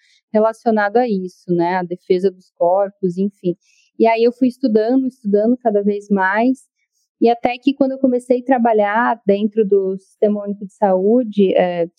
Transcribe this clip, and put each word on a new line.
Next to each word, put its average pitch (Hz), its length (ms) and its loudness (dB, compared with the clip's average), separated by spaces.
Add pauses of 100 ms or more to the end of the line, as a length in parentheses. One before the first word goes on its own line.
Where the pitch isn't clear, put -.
(340)
relacionado 214 640 0
a 247 100 2
isso, 185 480 -4
né, 170 220 0
a 185 60 -4
defesa 180 460 -2
dos 185 220 -12
corpos, 185 680 -2
enfim. 190 380 -4 (420)
E 220 80 2
aí 226 160 2
eu 240 120 2
fui 254 160 0
estudando, 240 580 0
estudando 220 500 0
cada 214 240 -2
vez 202 280 -4
mais, 202 600 0 (520)
e 233 80 4
até 240 280 -2
que 269 180 -2
quando 269 160 0
eu 269 80 -10
comecei 247 400 0
a 247 40 -10
trabalhar 233 840 0
dentro 208 380 0
do 196 360 0
Sistema 208 440 -4
Único 202 220 -10
de 190 80 -16
Saúde, 202 840 0
é, 175 300 0 (140)